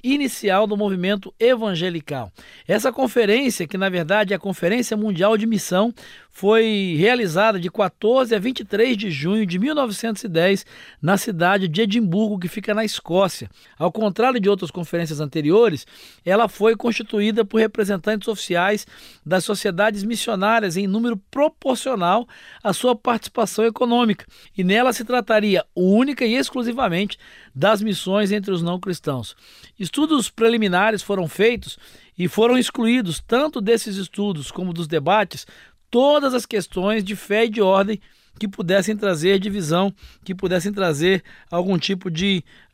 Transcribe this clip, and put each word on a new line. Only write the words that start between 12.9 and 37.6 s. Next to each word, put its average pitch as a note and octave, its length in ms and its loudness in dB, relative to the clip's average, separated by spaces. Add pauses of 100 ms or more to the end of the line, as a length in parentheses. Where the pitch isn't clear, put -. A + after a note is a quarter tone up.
Ao E3+ 140 0
contrário A3 480 0
de G3 80 2
outras F#3 220 0
conferências E3 500 -4
anteriores, D#3 680 2 (380)
ela G3+ 240 2
foi A3+ 260 2
constituída G#3+ 680 0
por A3 160 0
representantes G#3 680 -2
oficiais G3 580 -2 (380)
das F3 200 0
sociedades G3+ 580 -2
missionárias G#3 760 0
em G3+ 80 0
número A3 320 0 (120)
proporcional B3 960 0 (380)
à G3+ 80 0
sua B3 240 0
participação A3+ 720 -2
econômica, A#3 600 0 (300)
e F#3 80 -2
nela A3+ 300 4
se A#3+ 100 -8
trataria G#3+ 600 2 (120)
única A3+ 480 4
e A3 100 2
exclusivamente A#3 840 -2 (360)
das G3 280 2
missões G3+ 500 0
entre G3+ 180 -4
os E3+ 120 -2
não F3 180 -4
cristãos. D3 560 -6 (420)
Estudos C#4+ 520 0
preliminares G#3+ 720 2
foram F#3+ 260 -4
feitos A3+ 500 0 (400)
e F3+ 80 -2
foram A#3 300 2
excluídos, A#3 640 0
tanto C4+ 400 0
desses G#3+ 360 0
estudos G3 540 -6
como F3+ 220 -6
dos E3 160 -6
debates, E3+ 580 -2 (440)
todas C#4 420 4
as A#3+ 140 -4
questões G3+ 580 -2
de G3+ 100 -8
fé G#3 300 0
e A#3 60 -2
de A3 100 -4